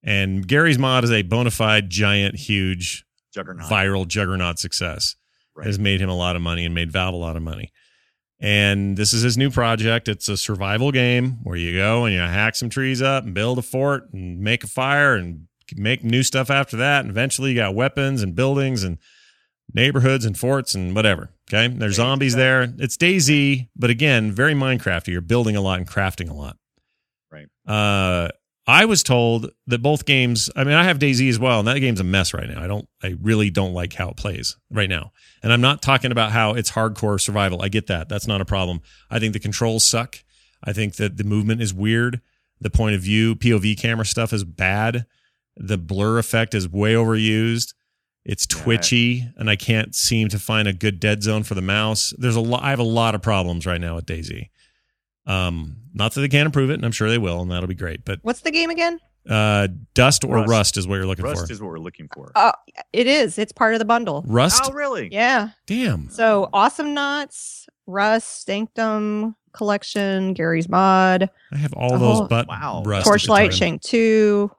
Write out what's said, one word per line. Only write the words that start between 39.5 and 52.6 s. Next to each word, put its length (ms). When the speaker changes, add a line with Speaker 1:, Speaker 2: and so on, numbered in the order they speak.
Speaker 1:
suck. 320
I 100
think 240
that 200
the 60
movement 380
is 120
weird. 460
The 100
point 260
of 60
view, 360
P 160
O 40
V 180
camera 300
stuff 280
is 100
bad. 600
The 200
blur 400
effect 380
is 140
way 240
overused. 800
It's 260
Speaker 2:
Yeah. 140
Speaker 1:
twitchy, 720
and 140
I 80
can't 360
seem 360
to 100
find 280
a 60
good 260
dead 240
zone 200
for 120
the 60
mouse. 560
There's 200
a 40
lo-, 200